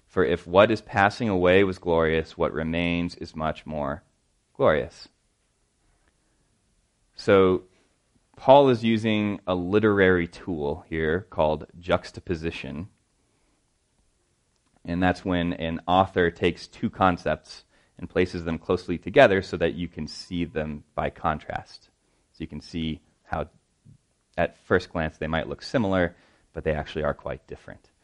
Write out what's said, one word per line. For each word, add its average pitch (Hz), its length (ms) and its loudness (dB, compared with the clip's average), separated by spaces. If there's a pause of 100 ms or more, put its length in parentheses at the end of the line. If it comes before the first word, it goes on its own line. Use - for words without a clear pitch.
For 92 180 0
if 85 220 -2
what 98 240 6
is 107 100 -2
passing 104 480 0
away 92 340 4
was 95 140 -2
glorious, 80 600 0
what 80 140 0
remains 85 640 -4
is - 200 -16
much 78 320 -6
more 76 340 -6 (540)
glorious." 82 520 0 (2000)
So 95 520 2 (680)
Paul 139 340 6
is 113 140 2
using 107 600 0
a 92 80 -2
literary 92 760 4
tool 76 640 -6
here 80 400 -2
called 78 380 -2 (120)
juxtaposition. 85 1120 -6 (2000)
And 87 180 -2
that's 90 220 0
when 87 280 0
an 82 320 -6
author 90 460 2
takes - 360 -2
two - 220 -8
concepts - 760 -2 (320)
and 85 120 -14
places 90 360 -2
them 82 120 -4
closely 90 400 -4
together 101 440 4
so 95 160 -8
that 85 180 -2
you 87 120 -8
can 80 200 -10
see - 380 -6
them 76 400 -8 (100)
by 78 140 -4
contrast. - 800 -8 (420)
So - 80 -20
you 82 80 -10
can 73 140 -14
see 80 400 -8 (240)
how 80 240 -6 (880)
at 85 200 -4
first - 320 -2
glance 80 280 -6
they - 100 -6
might 78 220 -4
look 71 120 -10
similar, 95 540 -2 (380)
but 80 100 -10
they 80 80 0
actually 76 320 -6
are 73 100 -2
quite 69 340 -12
different. - 420 -20 (140)